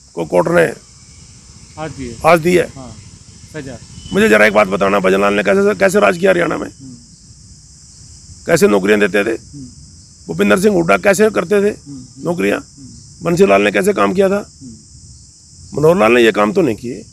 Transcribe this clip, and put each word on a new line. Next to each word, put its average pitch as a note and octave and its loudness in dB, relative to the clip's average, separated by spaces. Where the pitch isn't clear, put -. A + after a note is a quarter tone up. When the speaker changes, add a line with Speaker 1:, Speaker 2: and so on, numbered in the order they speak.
Speaker 1:
को E3 -6
कोर्ट E3 0
ने E3+ 4
Speaker 2:
फांस D#3 -12
दी B2+ -12
है। A#2 -14
Speaker 1:
फांस D#3+ 2
दी F3 0
है। - 0
Speaker 2:
हाँ, B2 -18
सजा। C3+ -14
Speaker 1:
मुझे G#3 2
जरा G#3+ 4
एक G#3+ 2
बात G#3 2
बताना, F#3+ 0
भजनलाल G3 0
ने G3+ 0
कैसे, G3+ 2
कैसे F#3+ 2
राज G3 2
किया F#3+ 2
हरियाणा - 0
में, - -8
Speaker 2:
हम्म। - -18
Speaker 1:
कैसे E3+ 2
नौकरियां G3+ 2
देते G#2 0
थे, A#2 -4
Speaker 2:
हम्म। C#3 -12
Speaker 1:
भूपिंदर G3 0
सिंह G#3 2
हुड्डा F3 0
कैसे G3+ 2
करते G3 -2
थे G3+ 0
Speaker 2:
हम्म, - -10
हम्म। C3 -18
Speaker 1:
नौकरियां, F#3 -4
Speaker 2:
हम्म। - -20
Speaker 1:
बंसीलाल F#3+ 2
ने G#3 0
कैसे G3+ 0
काम G3+ 0
किया F#3+ 2
था, G3+ -4
Speaker 2:
हम्म। - -18
Speaker 1:
मनोहर D#3+ 2
लाल A3 4
ने B2 4
ये A2+ 4
काम G#2 0
तो F#3 2
नहीं A#2+ 0
किए। C#3 -12